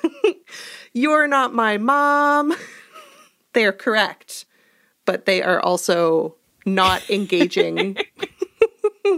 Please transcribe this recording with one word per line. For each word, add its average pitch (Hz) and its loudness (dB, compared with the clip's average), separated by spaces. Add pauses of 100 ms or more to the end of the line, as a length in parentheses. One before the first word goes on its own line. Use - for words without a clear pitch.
(440)
<laughs> - -20
you're 302 2
not 269 0
my 220 0
mom," 285 0 (480)
<laughs> - -20
they're 208 2
correct, - -4 (600)
but 185 -4
they 185 2
are 180 0
also 170 0 (300)
not 190 0
engaging 180 -2 (1080)
<laughs> - - (120)